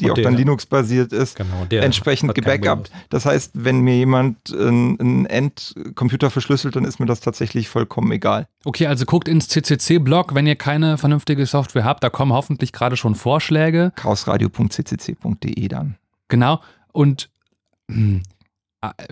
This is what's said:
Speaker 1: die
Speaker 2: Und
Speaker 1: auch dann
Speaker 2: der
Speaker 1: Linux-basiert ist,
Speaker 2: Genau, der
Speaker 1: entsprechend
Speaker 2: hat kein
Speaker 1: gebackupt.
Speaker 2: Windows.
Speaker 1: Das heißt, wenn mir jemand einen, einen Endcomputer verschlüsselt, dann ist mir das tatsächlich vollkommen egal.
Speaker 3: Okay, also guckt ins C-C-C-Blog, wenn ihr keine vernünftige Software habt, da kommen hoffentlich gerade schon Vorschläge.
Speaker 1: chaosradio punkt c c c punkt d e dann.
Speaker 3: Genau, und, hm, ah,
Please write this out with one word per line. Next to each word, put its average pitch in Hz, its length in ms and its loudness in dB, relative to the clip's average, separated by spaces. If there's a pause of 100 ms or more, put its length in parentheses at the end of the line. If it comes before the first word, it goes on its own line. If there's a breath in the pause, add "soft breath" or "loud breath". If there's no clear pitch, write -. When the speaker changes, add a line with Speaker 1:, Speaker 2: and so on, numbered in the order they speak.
Speaker 1:
die 113 60 0
Speaker 2:
Und 110 40 2
Speaker 1:
auch 110 60 2
dann 123 160 2
Speaker 2:
der 123 80 2
Speaker 1:
Linux-basiert 127 720 0
ist, 117 240 -2
Speaker 2:
Genau, 92 340 -6
der 113 140 0
Speaker 1:
entsprechend 139 460 0
Speaker 2:
hat - 120 0
kein 139 180 0
Speaker 1:
gebackupt. 147 300 -2
Speaker 2:
Windows. - 180 -20
Speaker 1:
Das 147 160 -2
heißt, 143 300 0
wenn 127 260 2
mir 127 160 4
jemand 127 560 2
einen, 120 480 2
einen 123 260 2
Endcomputer 127 1040 -2
verschlüsselt, 135 440 0
dann 131 100 -2
ist 135 140 -6
mir 123 80 -2
das 117 140 0
tatsächlich 117 480 -4
vollkommen 117 420 -2
egal. 107 380 -2 (160)
Speaker 3:
Okay, 151 240 -2
also 127 180 0
guckt - 220 0
ins 160 200 2
C-C-C-Blog, 156 840 2
wenn 143 140 2
ihr 147 80 2
keine 151 420 0
vernünftige 147 480 2
Software 131 380 0
habt, 131 180 0
da 123 80 2
kommen 135 220 0
hoffentlich 131 400 -2
gerade 123 240 -2
schon 110 180 0
Vorschläge. 160 840 0
Speaker 1:
chaosradio 104 540 0
punkt 113 220 0
c 139 120 -6
c - 140 -6
c - 160 -10
punkt - 300 -8
d - 80 -4
e - 160 -4
dann. 135 260 -6 (340)
Speaker 3:
Genau, 123 320 2 (320 soft breath)
und, 143 380 0 (580)
hm, 104 340 0 (600)
ah, 110 100 -8 (200)